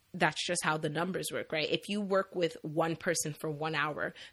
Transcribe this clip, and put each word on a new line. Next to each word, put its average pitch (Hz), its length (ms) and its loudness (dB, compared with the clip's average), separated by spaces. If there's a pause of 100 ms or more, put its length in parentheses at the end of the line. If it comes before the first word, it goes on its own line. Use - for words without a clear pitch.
(140)
that's 165 320 2
just 175 160 0
how 156 140 4
the 156 120 0
numbers 160 440 -2
work, 123 180 -4
right? 156 180 0
If - 200 0
you 202 120 0
work 190 360 0
with 165 260 2
one 160 320 0
person 156 380 0
for 156 180 -6
one 156 240 -2
hour 151 400 0 (180)